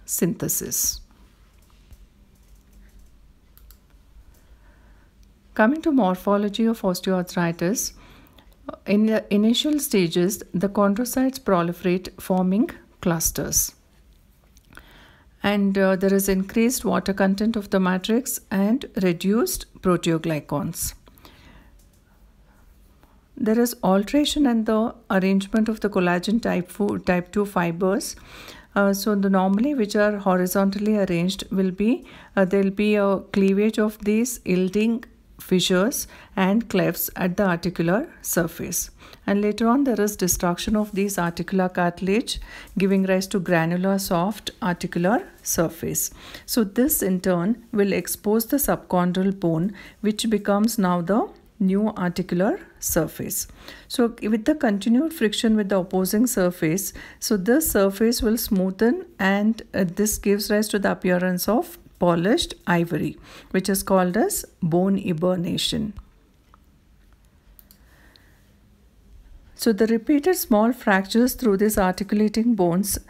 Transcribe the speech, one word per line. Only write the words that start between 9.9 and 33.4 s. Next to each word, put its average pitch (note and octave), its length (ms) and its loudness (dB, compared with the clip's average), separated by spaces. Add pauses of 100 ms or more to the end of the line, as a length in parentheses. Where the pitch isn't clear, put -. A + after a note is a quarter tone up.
the F#3 160 0
chondrocytes A#3+ 680 0
proliferate, F3+ 720 0 (120)
forming F#3+ 500 0 (320)
clusters. D#3+ 720 -2 (1700)
And, G3+ 340 2
uh, F#3+ 200 4
there G3 180 2
is G3 160 2
increased A3+ 520 0
water F#3+ 300 -2
content G3+ 440 0
of G3+ 120 -8
the G3 100 0
matrix F#3+ 600 -2 (100)
and G3+ 360 0 (160)
reduced F#3+ 640 0 (160)
proteoglycans. E3 1120 -2 (2500)
There A3 240 0
is A#3+ 220 -2
alteration C4+ 640 2
in A3+ 180 2
the A3 300 0 (160)
arrangement G3 580 0
of G#3+ 120 -4
the G3+ 100 -2
collagen F3+ 500 0
type F3+ 300 -2
four, G3+ 280 -2
type F3+ 340 -2
two G#3 120 0
fibers. F#3 720 -2 (580)
Uh, G3+ 200 4
so G#3 200 -2
the G3 140 0
normally G3 460 2
which G#3 200 -2
are G#3 220 2
horizontally G3 800 0
arranged F#3 540 0
will F#3+ 200 0
be, G#3 360 -2 (280)
uh, F#3+ 120 4
there G3 160 2
will G3 80 2
be G#3 240 2
a G3 240 2 (160)
cleavage G3+ 440 2